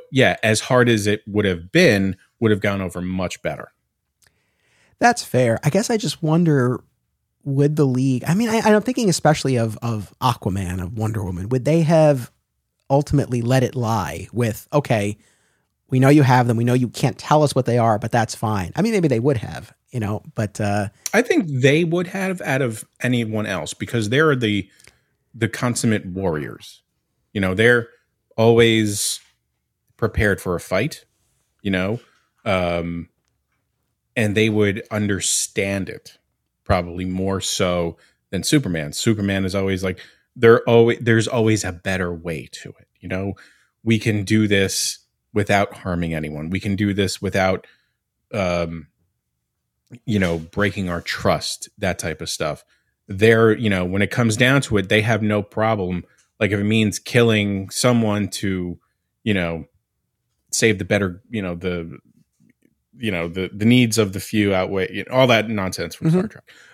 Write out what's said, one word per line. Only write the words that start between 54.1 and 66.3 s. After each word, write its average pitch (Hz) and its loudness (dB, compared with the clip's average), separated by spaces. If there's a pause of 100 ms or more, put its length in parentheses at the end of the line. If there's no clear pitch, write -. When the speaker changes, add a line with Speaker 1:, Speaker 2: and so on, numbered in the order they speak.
Speaker 1:
comes 117 0
down 131 4
to 107 -2
it, 95 -2
they 107 4
have 107 0
no 104 0
problem. 104 -2 (360)
Like, 101 0
if 104 -2
it 101 -2
means 107 2
killing 104 0
someone 107 0
to, 90 -6 (460)
you 110 0
know, 85 -4 (880)
save 110 2
the 95 -6
better, 95 -2
you 110 -6
know, 90 -6
the, 85 -8 (1000)
you 113 -6
know, 87 -4
the, 90 -4
the 104 -4
needs 117 6
of 98 0
the 95 -6
few 104 0
outweigh, 95 -2
you 101 -8
know, - -8
all 131 6
that 110 4
nonsense 92 -6
from - -2
Star 185 2
Speaker 2:
Mm-hmm. 220 -8